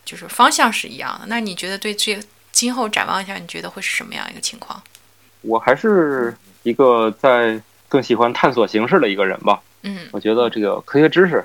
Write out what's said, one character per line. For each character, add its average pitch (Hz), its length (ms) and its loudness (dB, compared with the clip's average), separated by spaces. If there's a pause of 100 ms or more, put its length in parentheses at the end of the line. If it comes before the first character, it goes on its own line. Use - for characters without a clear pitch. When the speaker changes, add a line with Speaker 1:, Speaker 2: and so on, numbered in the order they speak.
Speaker 1:
就 - 140 -16
是 - 100 -16
方 160 240 4
向 269 200 2
是 - 140 -4
一 - 120 -14
样 - 200 -8
的。 - 100 -16
那 226 120 -4
你 214 160 -6
觉 180 140 -8
得 196 80 -6
对 214 180 -6
这， 208 240 -4 (320)
今 240 220 0
后 240 160 -2
展 208 180 0
望 185 160 -2
一 - 20 -10
下， 196 100 -12
你 185 120 -14
觉 165 140 -12
得 - 80 -10
会 190 120 -16
是 - 140 -6
什 - 100 -6
么 - 80 -16
样 - 160 -8
一 - 60 -16
个 - 60 -16
情 - 180 -8
况？ - 240 -16 (600)
Speaker 2:
我 113 140 0
还 123 160 4
是 147 640 0 (280)
一 117 100 0
个 117 360 4 (120)
在 120 360 2 (300)
更 135 160 2
喜 120 120 2
欢 120 180 2
探 143 180 2
索 117 160 2
形 110 180 0
式 165 140 4
的 131 80 2
一 98 80 0
个 98 100 0
人 92 140 -2
吧。 101 220 0 (220)
Speaker 1:
嗯。 196 280 -10
Speaker 2:
我 104 80 -8
觉 107 160 0
得 120 140 2
这 113 100 -8
个 101 220 -2
科 - 180 0
学 156 80 8
知 170 220 4
识 131 160 0